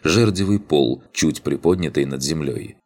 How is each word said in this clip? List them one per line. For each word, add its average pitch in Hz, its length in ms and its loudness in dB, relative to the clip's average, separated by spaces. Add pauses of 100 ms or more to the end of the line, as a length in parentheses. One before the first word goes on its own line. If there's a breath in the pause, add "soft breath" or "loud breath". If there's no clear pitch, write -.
жердевый 98 560 2
пол, 65 420 0 (100)
чуть 78 300 -2
приподнятый 73 640 0
над 67 180 -6
землей, 71 640 -6